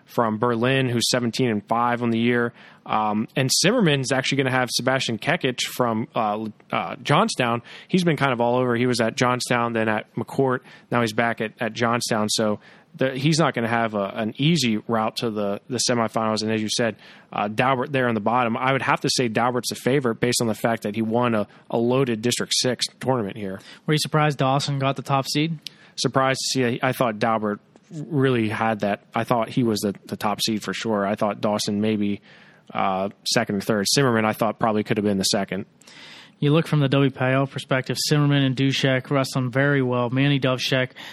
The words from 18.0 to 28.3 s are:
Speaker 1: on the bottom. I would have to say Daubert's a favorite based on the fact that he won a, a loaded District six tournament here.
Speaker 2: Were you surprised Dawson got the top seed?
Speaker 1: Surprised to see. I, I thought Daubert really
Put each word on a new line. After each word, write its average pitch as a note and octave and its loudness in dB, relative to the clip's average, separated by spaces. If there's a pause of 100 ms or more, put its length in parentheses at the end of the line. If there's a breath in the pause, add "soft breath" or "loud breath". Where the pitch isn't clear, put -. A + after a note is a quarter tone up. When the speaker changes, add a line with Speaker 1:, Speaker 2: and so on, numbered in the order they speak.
Speaker 1:
on A#2 0
the G#2+ -2
bottom. A#2 2
I C3 2
would B2+ 0
have C#3 2
to C#3+ 0
say B2 0
Daubert's A#2+ 0
a A2 -8
favorite B2+ 0
based B2 0
on A#2 0
the G#2+ 0
fact A2+ -2
that G#2 -4
he A2+ -2
won A#2 0
a, G#2 0 (220 loud breath)
a - -2
loaded A#2+ 0
District A#2 -2
six - -2 (120)
tournament A#2 -2
here. G2 -8 (240 loud breath)
Speaker 2:
Were D#3 0
you D3+ 2
surprised D3+ 0
Dawson C#3 0
got C3+ 0
the C3 -8
top C3+ 0
seed? D#3 -2 (380 loud breath)
Speaker 1:
Surprised C3 2
to - -6
see. C3 2 (180)
I, C3 4
I - 2
thought A2+ 0
Daubert G#2+ 0 (320)
really C3 0